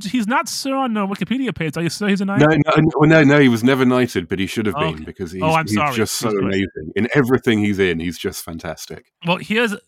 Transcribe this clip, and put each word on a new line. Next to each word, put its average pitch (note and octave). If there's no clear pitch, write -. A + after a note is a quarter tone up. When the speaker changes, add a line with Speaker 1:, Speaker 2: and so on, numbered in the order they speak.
Speaker 1:
he's G#3+
not C4+
Sir -
on C4
the G#3
Wikipedia G#3
page. D#3+
Are E3
you E3+
sure -
he's G3
a -
knight? G3
Speaker 2:
No, D3+
no, D#3
no, D#3+
no, D#3+
no, C#3+
he C#3
was A2+
never C3
knighted, B2
but F#2+
he F#2+
should G#2+
have G#2
been G#2+
Speaker 1:
Okay. D#2+
Speaker 2:
because E2+
he's, F#2
Speaker 1:
Oh, D#3+
I'm D#3+
Speaker 2:
he's G#2
Speaker 1:
sorry. C3+
Speaker 2:
just A2
so -
Speaker 1:
He's G#2
good. F#2+
Speaker 2:
amazing F#2+
in G#2
everything B2
he's G#2
in. F2+
He's E2+
just -
fantastic. E2
Speaker 1:
Well, F3
here's, G#3+